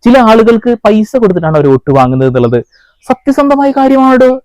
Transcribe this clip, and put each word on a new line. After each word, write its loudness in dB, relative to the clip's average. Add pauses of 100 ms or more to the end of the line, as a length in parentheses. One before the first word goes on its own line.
ചില 2
ആളുകൾക്ക് 2
പൈസ -4
കൊടുത്തിട്ടാണ് -2
അവർ 0
വോട്ട് -2
വാങ്ങുന്നത് 0
എന്നുള്ളത് -2 (440)
സത്യസന്ധമായ -2
കാര്യമാണ്. 0